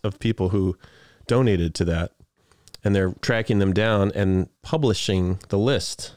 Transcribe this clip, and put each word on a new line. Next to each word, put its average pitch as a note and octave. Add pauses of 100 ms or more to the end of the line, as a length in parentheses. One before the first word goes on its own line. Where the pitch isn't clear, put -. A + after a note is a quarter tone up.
of G#2
people G#2
who F#2+ (480)
donated G#2
to F2+
that, E2 (720)
and G2+
they're F#2+
tracking A2+
them G2
down G#2
and F#2+ (140)
publishing G2 (100)
the G2+
list -